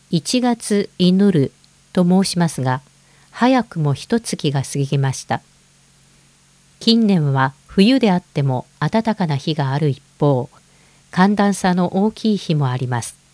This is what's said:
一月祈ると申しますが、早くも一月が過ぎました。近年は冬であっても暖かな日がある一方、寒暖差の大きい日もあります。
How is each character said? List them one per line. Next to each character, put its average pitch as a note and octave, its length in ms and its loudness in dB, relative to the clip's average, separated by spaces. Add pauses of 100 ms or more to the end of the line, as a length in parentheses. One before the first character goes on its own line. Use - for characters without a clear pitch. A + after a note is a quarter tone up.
一 A#3 320 -2
月 A#3 560 -2
祈 F#3 340 4
る C#3+ 200 2 (420)
と F3+ 100 2
申 F#3 240 2
し F3 120 -4
ま E3 100 0
す C3+ 140 -6
が、 B2+ 180 -2 (480)
早 B3 340 2
く - 160 -10
も D3 140 0
一 - 260 -4
月 F3 300 -6
が C#3 140 -2
過 - 160 -6
ぎ C#3 180 -2
ま C3+ 160 0
し - 120 -14
た。 - 180 -6 (1400)
近 A3+ 260 2
年 D#3 280 2
は C3+ 200 0 (140)
冬 B3 320 2
で A3 120 2
あ F3+ 40 2
っ F3+ 60 -2
て - 200 -6
も B2+ 240 -2 (140)
暖 A3 240 -2 (100)
か F#3 140 -2
な D3 80 -2
日 D3+ 180 -4
が C3+ 180 -2
あ C#3 60 -2
る D3+ 120 0
一 - 120 -4 (180)
方、 C3+ 300 0 (640)
寒 G3 240 2
暖 G3+ 180 2
差 F#3 220 0
の F#3 280 0
大 A3 60 2
き G#3+ 240 -2
い F#3+ 40 0
日 E3 180 -2
も C#3 140 0
あ B2+ 60 -2
り B2+ 120 -4
ま A#2+ 160 -4
す。 - 120 -14 (180)